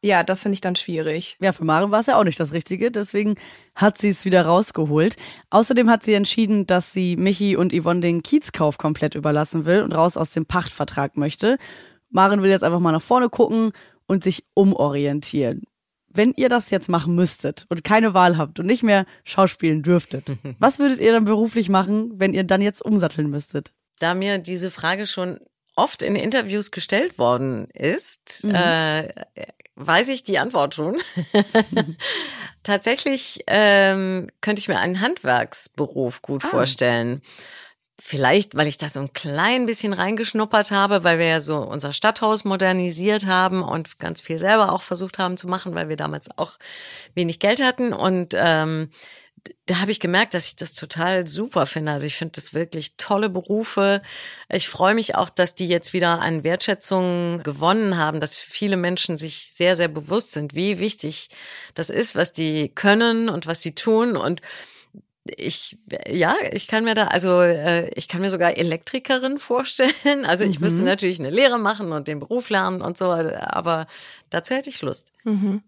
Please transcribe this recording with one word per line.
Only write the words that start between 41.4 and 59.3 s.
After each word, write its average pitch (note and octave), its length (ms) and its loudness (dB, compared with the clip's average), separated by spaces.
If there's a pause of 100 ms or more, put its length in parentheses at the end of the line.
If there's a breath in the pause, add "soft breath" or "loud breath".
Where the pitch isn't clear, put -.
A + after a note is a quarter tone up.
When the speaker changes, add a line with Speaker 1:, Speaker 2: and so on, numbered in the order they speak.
Speaker 3:
so D3+ 180 -4
unser C3+ 340 -6
Stadthaus G#3+ 520 0
modernisiert F#3 840 0
haben F#3 360 2
und - 380 -6
ganz E3 200 -8
viel E3 180 -8
selber G3 340 4
auch F3+ 100 -2
versucht F#3 360 -8
haben F3+ 180 -2
zu F#3 100 -8
machen, F3+ 280 -6
weil E3 140 -4
wir D#3 80 -6
damals D3+ 400 -8
auch D3+ 160 -4 (640 loud breath)
wenig E3 240 -2
Geld A3 240 2
hatten. B3+ 300 0
Und, F3+ 440 -2
ähm, D#3 540 0 (760 loud breath)
da F3+ 140 0
habe G3 100 -2
ich G#3 100 -2
gemerkt, F#3 320 0
dass E3+ 140 -2
ich - 100 -6
das - 160 -8
total F3 540 -4
super F3+ 400 -2
finde. D3+ 260 -4
Also C#3+ 140 -4
ich C#3+ 100 -6
finde D#3+ 200 -8
das - 180 -10
wirklich E3 420 -6
tolle G#3 320 0
Berufe. G3 720 0 (500 loud breath)
Ich - 200 -4
freue F#3+ 240 2
mich A3+ 220 -2
auch, F3 120 0
dass - 260 0
die F3+ 140 -4
jetzt E3+ 240 0
wieder E3+ 300 2
an D#3+ 220 -2
Wertschätzung F3 960 -2
gewonnen F3 560 0
haben, D#3 220 -2
dass D3+ 140 -4
viele - 440 -4
Menschen F3 400 -2
sich D3+ 340 -8